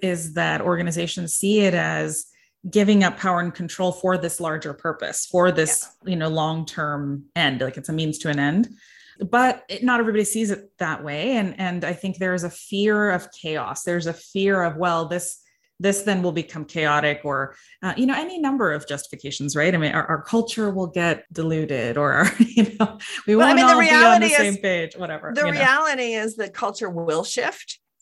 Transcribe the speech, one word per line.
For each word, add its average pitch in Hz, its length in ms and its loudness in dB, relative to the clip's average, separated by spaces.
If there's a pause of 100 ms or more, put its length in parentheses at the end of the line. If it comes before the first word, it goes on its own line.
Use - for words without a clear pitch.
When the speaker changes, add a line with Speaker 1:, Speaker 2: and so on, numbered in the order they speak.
Speaker 1:
is 165 320 -4
that 160 260 -2
organizations 170 760 -2
see 208 260 2
it 190 140 4
as 156 520 -2 (420)
giving 208 360 6
up 170 140 0
power 180 220 0
and 170 140 -4
control 175 380 -4
for 185 260 0
this 170 220 -6
larger 156 340 -6
purpose, - 520 -6
for 180 260 4
this, 156 360 0 (160)
Speaker 2:
Yeah. 190 60 -6
Speaker 1:
you 180 60 -2
know, 160 120 -2
long-term 151 960 -4 (120)
end, 135 240 0
like 135 160 -6
it's 143 120 -12
a 165 40 -6
means 156 260 -2
to 165 120 -6
an 147 80 -2
end. 160 300 2 (520)
But 247 480 0
it, 196 160 -10
not 247 160 2
everybody 214 240 0
sees 220 260 -2
it - 280 -8
that 156 260 -6
way. 156 320 -4
And, 190 220 -2
and 180 260 -4
I 175 80 -4
think 185 260 -8
there 185 160 -2
is 175 100 -4
a 175 60 -8
fear 208 600 0
of 180 220 -4
chaos. 156 500 -8
There's 175 240 -2
a 165 60 -4
fear 196 500 -2
of, 165 140 -2
well, 170 300 -2
this, 175 340 -8 (380)
this 196 240 0
then 190 200 0
will 175 100 0
become 156 340 -8
chaotic 147 580 0
or, 139 300 -4 (280)
uh, 185 140 -4
you 254 100 2
know, 269 80 2
any 349 240 -6
number 269 340 0
of 139 140 -6
justifications, 143 720 -8
right? 165 180 2
I 165 40 2
mean, 151 140 0
our, - 140 -2
our 160 160 -2
culture 226 480 -2
will 185 160 -2
get 170 460 -2
diluted 147 640 -2
or, 143 160 2
our, 175 220 4
<laughs> - 40 0
you - 400 4
know, - 200 0 (280)
we 208 100 4
Speaker 2:
Well, 226 100 8
I 277 80 8
Speaker 1:
won't - 20 6
Speaker 2:
mean, 262 100 6
the 262 60 10
Speaker 1:
all - 80 6
be 320 80 6
on 320 320 8
the 330 60 4
Speaker 2:
reality 311 80 4
Speaker 1:
same 202 200 4
Speaker 2:
is, 196 40 -6
Speaker 1:
page, 170 380 -2
whatever, 160 380 -8
Speaker 2:
the 294 120 0
Speaker 1:
you - 60 0
know? 294 60 -2
Speaker 2:
reality 269 540 2
is 220 240 -4
that 208 160 -6
culture 208 380 -6
will 165 340 -2
shift - 540 -6 (240)